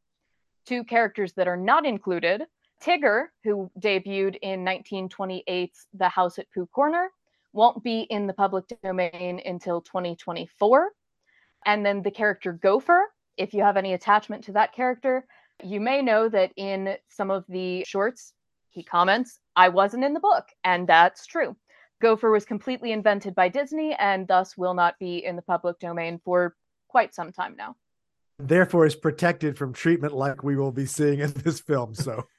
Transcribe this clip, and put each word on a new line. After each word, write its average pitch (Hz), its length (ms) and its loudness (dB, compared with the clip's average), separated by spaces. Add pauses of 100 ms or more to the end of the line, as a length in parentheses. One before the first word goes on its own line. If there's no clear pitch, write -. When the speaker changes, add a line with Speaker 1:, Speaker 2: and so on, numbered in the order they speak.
(680)
Speaker 1:
Two 240 180 -6
characters 220 500 -2
that 180 140 0
are 175 80 -2
not 262 300 2
included, 196 560 -2 (400)
Tigger, 285 440 2 (180)
who 202 340 -2
debuted 196 640 -2
in 190 220 -6
nineteen 190 440 -6
twenty-eight's 185 840 -8
The 185 140 0
House 180 320 -2
at - 120 -14
Pooh 180 140 -8
Corner, 330 420 -2 (480)
won't 220 260 4
be 226 200 -2
in 208 240 -4
the 196 80 -4
public 190 300 -2 (180)
domain 180 600 -4
until 175 360 -6
twenty 175 340 -8
twenty-four. 208 760 0 (760)
And 208 200 2
then 202 180 0
the 202 100 -2
character 202 400 -2
Gopher, 262 500 2 (340)
if - 180 -6
you 208 80 0
have 202 140 4
any 190 180 -2
attachment 208 500 0
to 196 80 -16
that 208 200 2
character, 254 540 -2 (380)
you 202 160 -6
may 262 220 0
know 226 260 4
that 190 280 2
in 190 400 -4 (120)
some 190 220 -6
of 190 180 -2
the 185 380 -6
shorts, 208 460 -4 (380)
he 170 140 -16
comments, 190 560 0 (160)
"I 185 140 8
wasn't 202 340 2
in 285 100 0
the 330 60 -4
book," - 240 2 (180)
and 180 240 0
that's 170 400 6
true. 233 300 -6 (440)
Gopher 226 300 2
was 208 140 2
completely 233 480 -6
invented 202 420 0
by 185 140 4
Disney 294 460 -4
and 190 340 -2
thus 190 280 2
will 180 180 -2
not 175 240 0
be 175 260 -8
in 180 100 -6
the 175 80 -10
public 175 360 -4
domain 170 460 -8
for 180 300 0 (340)
quite - 260 0
some - 180 -12
time - 240 -10
now. - 180 -14 (640)
Speaker 2:
Therefore 165 460 4
is 156 100 2
protected 156 640 -2
from 131 160 -8
treatment 151 400 0
like 135 320 -4
we 139 120 0
will 135 160 -2
be 135 120 -4
seeing 143 360 0
in 143 120 -2
this 135 280 -4
film, 120 340 -2
so 113 320 -8 (120)